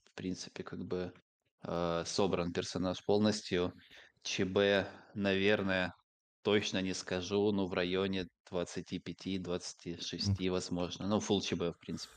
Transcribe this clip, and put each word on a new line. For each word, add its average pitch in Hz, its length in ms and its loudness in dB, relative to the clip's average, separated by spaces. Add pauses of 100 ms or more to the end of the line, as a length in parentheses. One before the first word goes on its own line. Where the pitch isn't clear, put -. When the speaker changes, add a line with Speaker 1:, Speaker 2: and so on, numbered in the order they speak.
Speaker 1:
В - 100 -20
принципе, - 480 -8
как 95 220 -10
бы, 90 280 -4 (520)
э, 85 420 -2
собран 90 460 0
персонаж 92 520 -4
полностью. 101 680 2 (500)
Ч - 220 -2
Б, 98 420 4 (280)
наверное, 98 800 2 (480)
точно 101 400 2
не 92 120 0
скажу, 98 580 0
но 98 140 2
в 90 80 -4
районе 92 540 0 (220)
двадцати 87 480 -4
пяти, 95 400 -4
двадцати 87 640 -6
шести, 92 480 0
Speaker 2:
Мгм. - 20 2
Speaker 1:
возможно. 87 580 -2
Ну, 104 120 4
фулл 98 220 2
Ч - 140 -2
Б, 85 160 0
в - 60 -10
принципе, - 380 -10